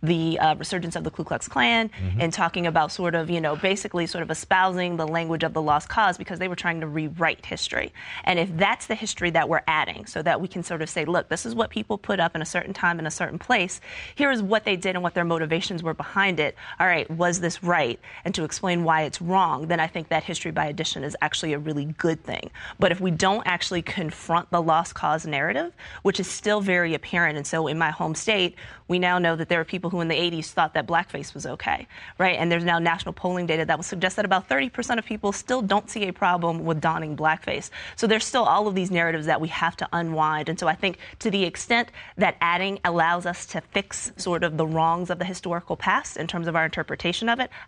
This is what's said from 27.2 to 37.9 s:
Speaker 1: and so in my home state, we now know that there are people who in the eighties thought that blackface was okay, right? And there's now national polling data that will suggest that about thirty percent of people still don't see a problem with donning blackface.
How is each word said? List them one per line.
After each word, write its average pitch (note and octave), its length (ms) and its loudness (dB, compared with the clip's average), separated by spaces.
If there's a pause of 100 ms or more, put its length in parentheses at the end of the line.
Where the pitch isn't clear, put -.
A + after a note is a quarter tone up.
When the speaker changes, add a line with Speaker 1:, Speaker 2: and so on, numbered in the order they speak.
Speaker 1:
and C#3+ 80 -4
so D#3+ 220 0
in D3+ 100 -2
my E3 120 4
home D#3+ 260 -2
state, F#3 400 2 (320)
we F3+ 120 2
now F3+ 200 4
know E3 160 4
that D#3+ 140 -4
there F3 100 4
are E3 60 0
people F3+ 240 -4
who F3+ 120 -2
in E3 60 -2
the E3 80 0
eighties E3 360 -2
thought D#3+ 220 2
that D#3 120 0
blackface E3 480 -2
was - 120 -10
okay, - 420 -4 (300)
right? F3+ 200 4
And E3+ 140 2
there's E3+ 140 2
now E3+ 140 4
national E3+ 340 0
polling F3+ 320 -2
data D#3+ 200 2
that E3 120 2
will - 60 -6
suggest F#3 340 -2
that G#3 80 0
about F#3 220 2
thirty C4+ 220 2
percent A#3+ 300 -2
of G#3+ 60 -8
people G#3+ 260 -2
still B3+ 300 -2
don't G3+ 280 0
see G#3 180 -4
a F3+ 60 -4
problem E3+ 520 0
with D#3+ 160 0
donning D#3+ 340 0
blackface. D#3 540 0 (260)